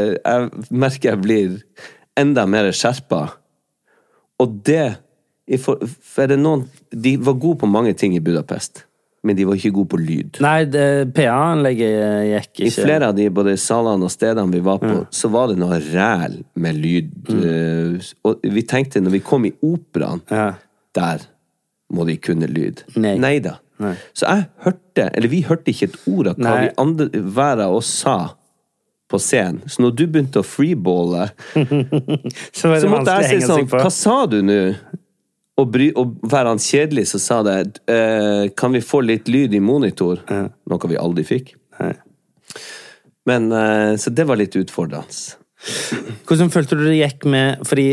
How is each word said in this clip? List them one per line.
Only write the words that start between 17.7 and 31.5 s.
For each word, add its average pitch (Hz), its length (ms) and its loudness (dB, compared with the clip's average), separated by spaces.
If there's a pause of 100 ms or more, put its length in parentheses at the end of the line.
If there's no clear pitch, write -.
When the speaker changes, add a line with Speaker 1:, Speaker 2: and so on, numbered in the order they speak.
Speaker 1:
og 110 220 0
vi 104 200 -2
tenkte, 131 360 -2
når 92 160 2
vi 95 80 -2
kom 123 240 0
i - 120 -4
operaen, 147 680 -2
Speaker 2:
Ja. 107 240 -2 (460)
Speaker 1:
der 85 280 -2 (680)
må 85 160 -4
de 80 120 -2
kunne 82 300 -2
lyd. - 440 -6
Speaker 2:
Nei. 107 260 0
Speaker 1:
Neida. 131 420 0 (140)
Speaker 2:
Nei. 101 220 -6 (140)
Speaker 1:
Så - 180 -2
jeg 196 160 2 (160)
hørte, - 460 -2
eller 117 220 0
vi 151 140 2
hørte 165 300 -2
ikke - 180 -2
et - 140 -16
ord 180 260 0
av - 80 -2
hva 135 80 -2
Speaker 2:
Nei. 120 140 2
Speaker 1:
de 127 160 0
andre, 156 320 0 (160)
hver 120 360 0
av 98 160 0
oss 113 140 -2
sa - 240 -2 (960)
på 98 100 -2
scenen. 92 460 0
Så - 160 -4
når 123 140 2
du 135 100 0
begynte 147 340 0
å 95 60 0
freeballe, 90 800 0 (280)